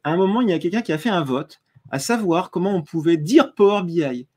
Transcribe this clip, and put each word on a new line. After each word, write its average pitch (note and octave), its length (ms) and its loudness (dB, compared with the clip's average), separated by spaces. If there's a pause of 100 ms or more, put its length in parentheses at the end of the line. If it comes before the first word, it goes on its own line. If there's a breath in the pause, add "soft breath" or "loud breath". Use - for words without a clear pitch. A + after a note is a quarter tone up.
un D#3 140 0
moment, G3 240 2
il A#3 80 2
y F3+ 40 2
a D#3 60 0
quelqu'un F3+ 220 -2
qui E3+ 120 -4
a D#3 40 -2
fait F#3 120 -4
un F3 140 0
vote, C3+ 380 -6 (300)
à C#3 80 -4
savoir F#3 520 -2
comment F#3 220 -2
on F3 80 0
pouvait E3 360 0
dire B3 360 2
Power G3+ 300 2
B F3 60 -6
I. C3+ 480 -4